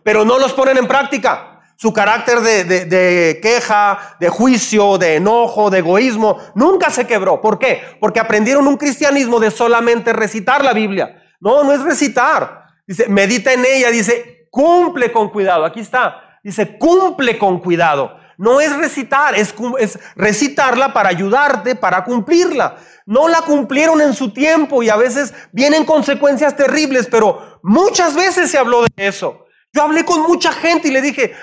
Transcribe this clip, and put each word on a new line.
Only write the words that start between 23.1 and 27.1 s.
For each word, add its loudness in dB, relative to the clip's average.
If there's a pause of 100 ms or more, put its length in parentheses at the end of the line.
la 2
cumplieron 0
en 2
su -6
tiempo 0
y 0
a 2
veces -2 (160)
vienen 2
consecuencias 0
terribles, 0
pero 0